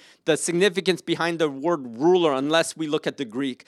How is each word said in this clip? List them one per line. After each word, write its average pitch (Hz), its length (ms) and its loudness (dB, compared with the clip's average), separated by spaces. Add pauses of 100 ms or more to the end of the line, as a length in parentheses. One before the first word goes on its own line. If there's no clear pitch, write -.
(240)
the 156 120 2
significance 175 640 0
behind 165 380 -4
the 160 100 2
word 139 480 -4
ruler 165 360 4
unless 151 440 0
we 156 120 -6
look 147 180 -2
at 135 100 -4
the 139 80 -6
Greek. 123 440 -6